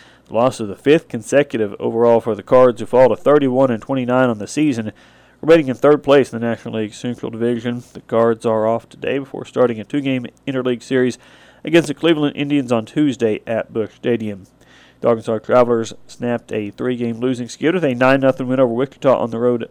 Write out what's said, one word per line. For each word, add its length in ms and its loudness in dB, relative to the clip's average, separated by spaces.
The 80 -12
loss 260 0
of 80 -6
the 80 -10
fifth 320 2
consecutive 680 -2
overall 420 2
for 140 -4
the 80 -8
Cards, 380 4
who 60 -8
fall 220 4
to 80 0
thirty-one 540 2
and 120 -4
twenty-nine 460 0
on 80 -2
the 100 -10
season, 460 -2
remaining 280 4
in 60 -4
third 280 4
place 280 4
in 80 -8
the 80 -4
National 280 -6
League 180 -6
Central 380 -10
Division. 520 -4
The 80 -18
Cards 420 0
are 220 0
off 240 -4
today 280 -6
before 280 -12
starting 340 0
a 40 -12
two-game 420 -4
interleague 360 -4
series 340 0
against 240 2
the 60 -6
Cleveland 420 0
Indians 340 -2
on 140 0
Tuesday 600 -2
at 260 -6
Busch 220 -6
Stadium. 520 -4
The 80 0
Arkansas 320 -2
Travelers 520 2
snapped 440 -8
a 200 -6
three-game 500 -6
losing 280 -4
skid 260 -2
with 100 -2
a 100 -2
nine 260 2
nothing 280 0
win 100 -2
over 140 2
Wichita 420 0
on 160 -2
the 80 -6
road 320 0